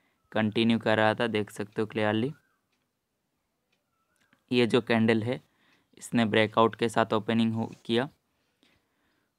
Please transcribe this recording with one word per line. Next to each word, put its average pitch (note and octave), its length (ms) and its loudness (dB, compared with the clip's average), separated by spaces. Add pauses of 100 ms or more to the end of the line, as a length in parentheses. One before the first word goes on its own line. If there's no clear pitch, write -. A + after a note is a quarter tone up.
(320)
कंटिन्यू A2 480 0
कर A2 180 0
रहा A2 160 4
था, A#2+ 140 -2
देख G#2+ 240 -4
सकते - 300 -8
हो G#2 60 -4
क्लियरली। A2 460 -2 (2250)
ये A#2+ 160 4
जो A#2+ 160 2
कैंडल A2+ 400 2
है B2+ 160 -6 (580)
इसने A#2 300 -2
ब्रेकआउट A2 480 2
के A#2 140 -2
साथ A2+ 240 -2
ओपनिंग A2+ 400 0
हो A2+ 180 -6 (140)
किया, A#2+ 240 -2 (1300)